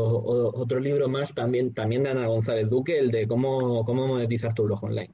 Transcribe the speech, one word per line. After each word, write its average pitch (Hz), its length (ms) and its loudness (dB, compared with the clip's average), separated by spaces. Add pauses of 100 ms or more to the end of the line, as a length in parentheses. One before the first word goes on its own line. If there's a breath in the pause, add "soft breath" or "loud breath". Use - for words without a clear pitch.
o-, 117 560 0
otro 127 180 0
libro 139 280 0
más 139 260 -4
también, 123 400 0
también 113 300 0
de 139 60 0
Ana 127 160 0
González 113 440 0
Duque, 135 280 0
el 131 120 4
de 110 180 0
cómo, 123 560 0
cómo 127 220 0
monetizar 117 480 -2
tu 110 100 0
blog 104 200 -2
online. 110 300 -6